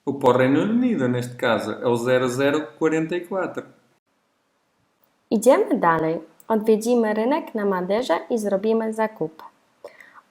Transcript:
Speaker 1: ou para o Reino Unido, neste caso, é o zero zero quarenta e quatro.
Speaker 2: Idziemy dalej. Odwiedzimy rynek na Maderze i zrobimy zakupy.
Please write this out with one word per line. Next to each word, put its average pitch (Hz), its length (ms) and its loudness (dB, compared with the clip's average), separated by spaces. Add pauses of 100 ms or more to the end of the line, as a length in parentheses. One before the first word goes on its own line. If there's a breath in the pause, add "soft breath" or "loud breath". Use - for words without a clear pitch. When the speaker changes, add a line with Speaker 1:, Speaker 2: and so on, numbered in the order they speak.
Speaker 1:
ou 139 140 -6
para 131 100 4
o 123 100 6
Reino 135 240 4
Unido, 214 460 0
neste 123 280 -4
caso, 107 360 0
é - 140 -6
o 120 100 2
zero 127 320 2
zero 143 380 0 (120)
quarenta 160 380 0
e 175 40 -4
quatro. 180 460 -6 (1600)
Speaker 2:
Idziemy 262 480 4
dalej. 165 420 0 (280)
Odwiedzimy 220 680 2
rynek 269 400 -2
na 208 100 -4
Maderze 202 680 -2
i 247 80 0
zrobimy 220 540 -2
zakupy. 220 520 -6 (880 loud breath)